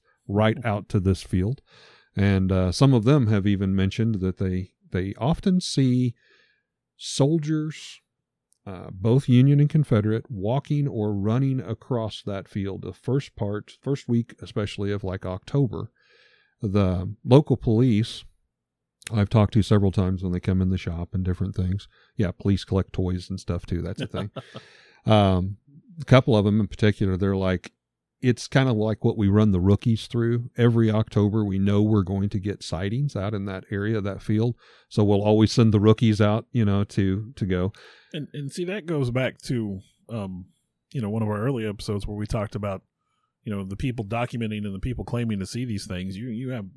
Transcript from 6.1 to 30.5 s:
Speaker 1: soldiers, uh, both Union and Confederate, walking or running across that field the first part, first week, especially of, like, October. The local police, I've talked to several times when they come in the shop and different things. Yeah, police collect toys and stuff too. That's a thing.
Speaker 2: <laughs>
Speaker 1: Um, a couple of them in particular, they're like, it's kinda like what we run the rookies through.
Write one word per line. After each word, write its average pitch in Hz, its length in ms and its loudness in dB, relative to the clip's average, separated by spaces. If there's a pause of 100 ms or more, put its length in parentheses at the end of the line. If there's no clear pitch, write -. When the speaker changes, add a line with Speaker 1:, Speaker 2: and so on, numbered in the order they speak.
Speaker 1:
soldiers, 156 1080 -4 (640)
uh, 92 260 -14
both 110 380 0
Union 135 300 6
and 147 100 4
Confederate, 110 600 0
walking 139 580 -4
or 107 260 -2
running 127 480 0
across 113 640 -6
that 98 240 -8
field 98 340 -6
the 92 120 -10
first - 420 -4
part, 104 460 -8
first 139 280 -6
week, 117 320 0
especially 101 500 -6
of, 101 120 -4
like, 95 220 -6
October. 95 680 -4 (680)
The 95 520 0 (100)
local 127 320 6
police, 113 680 0 (920)
I've 104 160 2
talked 107 240 4
to 107 80 4
several 98 300 2
times 95 320 -2
when 92 80 -4
they 90 80 -4
come 92 220 0
in 92 80 2
the 92 80 0
shop 85 360 -8
and 92 100 -2
different 95 320 -4
things. 92 320 -4 (280)
Yeah, 90 160 0
police - 340 0
collect - 280 -2
toys 90 360 -4
and 95 100 -8
stuff - 260 -6
too. 87 180 -4
That's 92 180 -8
a 120 60 -6
thing. 101 280 -8
Speaker 2:
<laughs> 135 60 -12 (640)
Speaker 1:
Um, 98 500 4 (460)
a - 20 -12
couple 127 320 6
of 104 80 4
them 104 160 2
in 101 80 0
particular, 101 480 0
they're 98 220 0
like, 92 340 -2 (480)
it's 123 280 0
kinda 131 260 2
like 107 320 -2
what 117 120 0
we 101 120 4
run 107 220 6
the 90 100 2
rookies 101 460 2
through. 120 500 -2